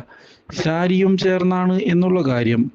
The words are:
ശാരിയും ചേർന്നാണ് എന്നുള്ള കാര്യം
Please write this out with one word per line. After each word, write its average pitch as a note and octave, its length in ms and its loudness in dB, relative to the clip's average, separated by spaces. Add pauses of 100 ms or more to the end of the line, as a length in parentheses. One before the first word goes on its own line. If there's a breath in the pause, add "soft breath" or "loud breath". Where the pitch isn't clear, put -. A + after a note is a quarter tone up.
(540 loud breath)
ശാരിയും F3+ 640 0
ചേർന്നാണ് F#3 680 0
എന്നുള്ള F3+ 380 2
കാര്യം A#2+ 400 0 (140)